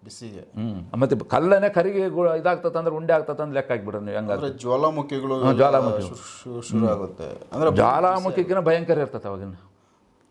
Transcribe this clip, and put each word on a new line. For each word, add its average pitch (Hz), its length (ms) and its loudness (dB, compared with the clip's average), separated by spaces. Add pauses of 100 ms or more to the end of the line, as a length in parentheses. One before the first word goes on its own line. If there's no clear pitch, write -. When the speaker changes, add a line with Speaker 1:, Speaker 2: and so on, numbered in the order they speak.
Speaker 1:
ಬಿಸಿಗೆ. 104 360 -16
Speaker 2:
ಹ್ಮ್. 107 600 -8
ಮತ್ತೆ 131 280 0
ಕಲ್ಲನೇ 196 400 4
ಕರಿಗೆ 190 400 0
ಗು-, 165 320 2
ಇದಾಗ್ತದೆ 165 380 0
ಅಂದ್ರೆ 165 160 -2
ಉಂಡೆ 165 180 0
ಆಗ್ತದೆ 151 300 0
ಅಂದ್ರೆ 147 120 -6
ಲೆಕ್ಕ 135 160 -2
ಹಾಕ್ಬಿಡ್ರಿ 104 340 -4
ನೀವು 101 120 -6
ಹೆಂಗಾದ್ರೆ. 107 300 -2
Speaker 1:
ಅಂದ್ರೆ 127 160 -8
ಜ್ವಾಲಾಮುಖಿಗಳು 139 760 0
Speaker 2:
ಹ್ಮ್, 131 160 4
ಜ್ವಾಲಾಮುಖಿಗಳು. 131 460 4
Speaker 1:
ಶುರು, - 420 -12
ಶುರು, 120 160 -10
ಶುರು 110 200 -2
Speaker 2:
ಹ್ಮ್. 110 80 4
Speaker 1:
ಆಗುತ್ತೆ. 98 360 -4
ಅಂದ್ರೆ - 400 -6
ಭೂಮಿ 156 120 4
Speaker 2:
ಜ್ವಾಲಾಮುಖಿಗಿನ 180 840 2
ಭಯಂಕರ 165 380 2
ಇರ್ತದೆ 120 300 -4
ಅವಾಗಿನ. 98 260 -10 (760)